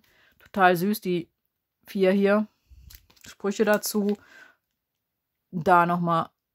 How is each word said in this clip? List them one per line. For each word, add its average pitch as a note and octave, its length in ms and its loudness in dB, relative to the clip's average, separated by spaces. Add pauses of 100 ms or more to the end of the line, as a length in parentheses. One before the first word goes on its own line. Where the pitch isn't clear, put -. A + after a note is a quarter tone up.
(380)
Total F3+ 380 2
süß, G3+ 240 -4
die F3+ 300 -6 (580)
vier F#3+ 240 0
hier. G3+ 360 2 (800)
Sprüche - 380 -6
dazu. G#3 540 -2 (1300)
Da F3 340 2
nochmal E3+ 440 -2 (260)